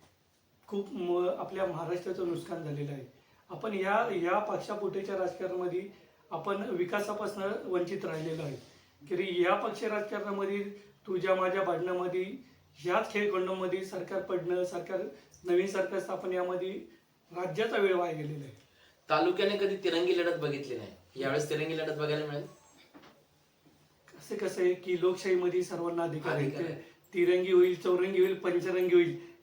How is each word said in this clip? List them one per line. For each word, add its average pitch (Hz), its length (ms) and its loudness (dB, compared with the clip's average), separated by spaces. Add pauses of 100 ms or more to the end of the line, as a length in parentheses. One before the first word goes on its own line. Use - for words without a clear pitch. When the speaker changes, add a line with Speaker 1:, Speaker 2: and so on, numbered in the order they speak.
(680)
Speaker 1:
खूप 202 260 -4
म-, 180 440 0
आपल्या 190 280 -2
महाराष्ट्राचं 180 600 -2
नुकसान 165 360 -4
झालेलं 143 280 -4
आहे. 135 220 -12 (360)
आपण 208 240 -6
या, 202 380 2
या 180 280 2
पक्षाफुटीच्या 196 760 -2
राजकारणामध्ये 180 720 -2 (420)
आपण 196 380 -4
विकासापासून 202 720 -2 (220)
वंचित 175 400 -2
राहिलेलो 160 360 -4
आहे. 139 140 -6 (540)
तरी 180 340 0
या 190 120 4
पक्ष 214 280 -2
राजकारणामध्ये 202 800 -2 (440)
तुझ्या 185 280 2
माझ्या 185 280 2
भांडणामध्ये 180 640 0 (500)
ह्याच 180 360 0
खेळखंडामध्ये 190 760 0
सरकार 185 360 -4
पडणं, 180 440 0
सरकार, 180 360 -4 (420)
नवीन 180 240 4
सरकार 190 320 0
स्थापन 185 340 -4
यामध्ये 180 400 -2 (580)
राज्याचा 180 460 -2
वेळ 196 160 4
वाया 175 200 2
गेलेला 147 320 -6
आहे. - 240 -18 (400)
Speaker 2:
तालुक्याने 185 480 4
कधी 190 180 0
तिरंगी 175 420 2
लढत 170 240 2
बघितली 135 360 -4
नाही, - 440 -12
यावेळेस 143 280 0
तिरंगी 156 280 -2
लढत 156 140 -2
बघायला 151 340 -2
मिळेल? 147 180 -6 (1700)
Speaker 1:
असं - 180 -10
कसं 185 280 -2
आहे 180 100 6
की 180 280 -2
लोकशाहीमध्ये 180 640 2
सर्वांना 170 400 -2
अधिकार 151 320 -2
आहे. 143 100 2
Speaker 2:
अधिकार 170 180 -2
आहे. 156 100 -4
Speaker 1:
ते - 120 -12 (280)
तिरंगी 180 380 4
होईल, 180 300 8
चौरंगी 185 400 4
होईल, 190 140 4
पंचरंगी 180 600 2
होईल, 165 220 6 (260)